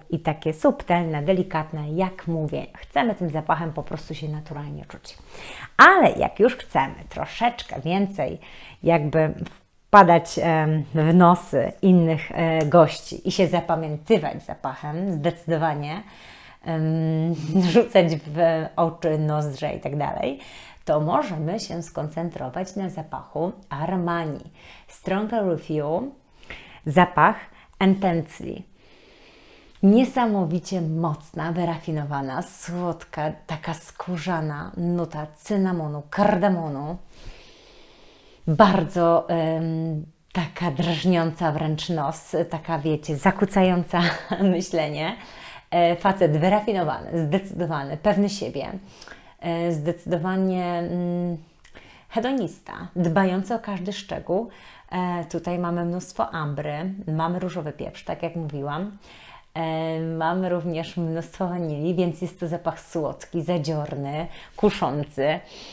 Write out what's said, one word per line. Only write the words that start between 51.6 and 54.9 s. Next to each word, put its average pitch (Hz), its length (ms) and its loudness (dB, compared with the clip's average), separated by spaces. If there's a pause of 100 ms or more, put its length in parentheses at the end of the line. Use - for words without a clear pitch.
hedonista, 226 880 -4
dbający 185 580 0
o 226 40 -4
każdy 196 340 -8
szczegół. - 560 -6 (440)